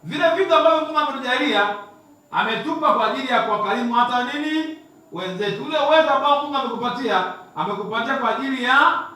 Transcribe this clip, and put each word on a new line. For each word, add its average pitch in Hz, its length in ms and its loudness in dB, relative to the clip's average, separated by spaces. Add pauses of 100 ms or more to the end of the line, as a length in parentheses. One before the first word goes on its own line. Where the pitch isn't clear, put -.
vile 294 320 0
vitu 349 200 2
ambavyo 320 300 4
Mungu 311 140 -2
ametujalia, 254 760 0 (560)
ametupa 294 640 0
kwa 220 180 0
ajili 262 160 -6
ya 240 160 2
kuwakarimu 233 500 -2
hata 247 400 0
nini? 311 440 -4 (340)
Wenzetu. 185 540 -6
Ule 311 140 -4
uwezo 302 300 4
ambao 285 340 2
Mungu 285 140 -6
amekupatia, 233 760 -2 (220)
amekupatia 214 640 -4
kwa 233 200 0
ajili 262 260 -4
ya 262 360 6 (160)